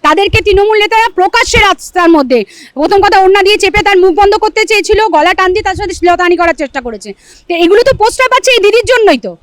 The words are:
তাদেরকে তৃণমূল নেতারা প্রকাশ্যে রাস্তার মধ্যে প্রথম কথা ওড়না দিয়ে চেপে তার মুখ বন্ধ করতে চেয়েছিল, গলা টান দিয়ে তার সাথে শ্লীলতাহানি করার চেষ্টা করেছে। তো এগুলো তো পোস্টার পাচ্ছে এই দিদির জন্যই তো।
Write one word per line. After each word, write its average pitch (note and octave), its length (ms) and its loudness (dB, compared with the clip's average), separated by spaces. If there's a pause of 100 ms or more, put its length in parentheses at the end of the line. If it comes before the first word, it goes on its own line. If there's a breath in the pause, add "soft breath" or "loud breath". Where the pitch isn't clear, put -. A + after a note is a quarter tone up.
তাদেরকে G4 400 0
তৃণমূল G#4 380 0
নেতারা A4 300 0
প্রকাশ্যে A#4 500 -2
রাস্তার F4+ 500 0
মধ্যে C4 340 0 (300 loud breath)
প্রথম F#4 280 0
কথা G#4 180 2
ওড়না F#4+ 240 2
দিয়ে G4+ 140 2
চেপে G4+ 260 0
তার G4+ 140 0
মুখ F#4 180 2
বন্ধ G4+ 200 2
করতে A4 300 -2
চেয়েছিল, G#4 420 0
গলা E4 260 0
টান F#4 200 -2
দিয়ে G#4+ 100 -4
তার F#4+ 120 -6
সাথে F#4+ 180 -8
শ্লীলতাহানি F4 440 0
করার E4+ 160 0
চেষ্টা C#4 280 -8
করেছে। G#3+ 320 -14 (360 soft breath)
তো F4 60 -4
এগুলো F4 280 2
তো C5+ 140 0
পোস্টার A#4 320 0
পাচ্ছে B4+ 220 0
এই A#4 80 2
দিদির G#4 280 2
জন্যই G#4+ 300 2
তো। F#3 260 -12